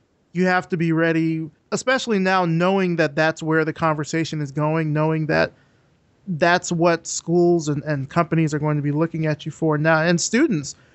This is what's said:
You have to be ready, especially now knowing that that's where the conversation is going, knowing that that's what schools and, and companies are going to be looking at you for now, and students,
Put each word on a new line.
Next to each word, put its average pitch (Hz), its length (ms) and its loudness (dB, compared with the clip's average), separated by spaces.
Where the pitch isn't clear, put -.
You 180 140 0
have 180 240 0
to 180 80 -2
be 165 160 0
ready, 160 560 0
especially 240 460 0
now 185 280 2
knowing 175 500 2
that 151 200 0
that's 156 280 0
where 156 220 2
the 156 80 -4
conversation 156 680 -2
is 139 100 -6
going, 156 420 -2
knowing 156 320 0
that 160 260 0
that's 175 340 2
what 170 360 0
schools 175 600 2
and, 147 160 -2
and 139 240 -4
companies 160 460 0
are 151 60 -2
going 151 180 0
to 143 60 -2
be 147 80 -2
looking 156 340 -2
at 151 220 -4
you 151 40 -8
for 156 280 -2
now, 160 240 2
and 175 180 2
students, 220 540 0